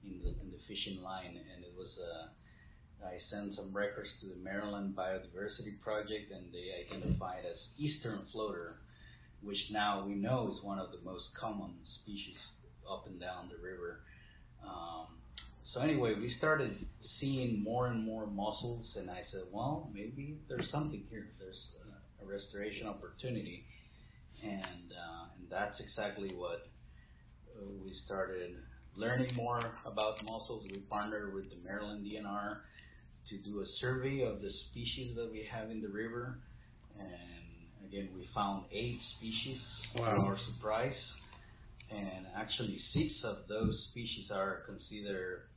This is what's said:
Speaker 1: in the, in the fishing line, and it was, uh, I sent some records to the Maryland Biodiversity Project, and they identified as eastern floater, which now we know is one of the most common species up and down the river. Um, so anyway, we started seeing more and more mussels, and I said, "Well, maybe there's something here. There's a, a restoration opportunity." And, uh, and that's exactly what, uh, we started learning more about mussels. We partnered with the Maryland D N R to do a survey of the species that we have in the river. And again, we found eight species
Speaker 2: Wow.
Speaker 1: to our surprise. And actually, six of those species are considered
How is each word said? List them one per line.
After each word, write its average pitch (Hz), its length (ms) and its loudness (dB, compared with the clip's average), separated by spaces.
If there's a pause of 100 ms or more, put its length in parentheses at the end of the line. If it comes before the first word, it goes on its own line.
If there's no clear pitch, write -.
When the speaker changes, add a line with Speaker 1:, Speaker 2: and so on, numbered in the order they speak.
Speaker 1:
in 95 160 -6
the, 90 100 4 (120)
in 95 100 -6
the - 160 -10
fishing 98 340 -2
line, 92 300 -4
and 90 320 -12
it 87 140 -12
was, 90 100 -6 (100)
uh, - 1080 -10
I 90 80 -4 (160)
sent 101 240 -2
some 98 160 -6
records 101 380 2 (100)
to 101 80 -8
the 90 160 -6
Maryland 98 540 0
Biodiversity 95 840 0
Project, 104 540 0
and 90 160 -8
they 90 340 -4
identified 92 640 2
as 85 80 -4 (200)
eastern 120 420 2 (140)
floater, 92 480 0 (600)
which 101 160 0 (140)
now 104 340 6
we 101 100 2
know 110 380 6
is - 80 -4
one 98 160 0
of 92 140 -2
the 87 80 -10 (100)
most 90 140 -4 (160)
common 101 320 -2 (320)
species - 320 -6 (560)
up 92 160 -4
and 92 120 -8
down 90 300 -4
the 87 140 -8
river. 87 380 -4 (600)
Um, 85 440 -4 (680)
so 123 60 2
anyway, 127 400 8
we 120 180 2
started 143 380 8 (460)
seeing 127 420 6
more 120 240 6
and 113 160 4
more 110 240 2
mussels, 107 560 2 (140)
and 92 120 -4
I 90 120 -4 (100)
said, 92 200 -2
"Well, 135 420 4
maybe 139 460 -4 (100)
there's 127 220 0
something 147 380 2
here. 107 200 -8 (100)
There's 92 220 -8 (580)
a, 101 60 -10
a - 20 -8
restoration 101 600 -2
opportunity." 98 760 -2 (800)
And, 92 500 -2
uh, 82 340 -8 (120)
and 90 120 -12
that's 101 300 4
exactly 98 540 0
what, 87 340 0 (880)
uh, 101 100 -8 (180)
we 95 100 -6 (120)
started 92 500 0 (400)
learning 123 400 4
more 120 240 4 (260)
about 107 380 4
mussels. 110 480 -2
We 98 80 -4
partnered 104 560 0
with 98 140 -2
the 95 140 -10
Maryland 104 420 -2
D 107 120 -2
N 104 80 -4
R 104 360 0 (680)
to 101 100 -6
do 104 200 -2
a - 60 2 (160)
survey 131 420 4
of 104 180 2
the 101 80 -2 (220)
species 120 440 -2
that 117 160 0
we 107 200 -4
have 110 180 -2
in 110 120 -2
the 104 80 0
river. 120 500 0 (580)
And 87 880 -10
again, 95 300 -2
we 90 180 -6
found 98 380 4
eight 120 280 2 (180)
species 123 420 0 (360)
Speaker 2:
Wow. 113 200 6
Speaker 1:
to 98 60 10
our 98 160 8 (180)
surprise. 110 420 4 (920)
And 95 360 -2 (100)
actually, 110 420 0 (140)
six - 180 8 (120)
of 107 260 0
those 107 260 6 (160)
species 113 400 -2
are 98 360 4
considered 95 880 -2